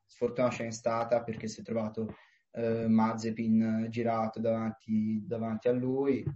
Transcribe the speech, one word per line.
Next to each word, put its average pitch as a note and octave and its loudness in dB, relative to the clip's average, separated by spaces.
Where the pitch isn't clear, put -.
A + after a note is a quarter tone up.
sfortuna B2 0
c'è A#2 -4
stata A#2 0
perché A2+ -6
si A2 -8
è - -12
trovato, A2 -4
eh, A2+ -2
Mazepin A2+ 2
girato A2+ 0
davanti, A2 0
davanti A2+ -2
a B2 4
lui. C3 0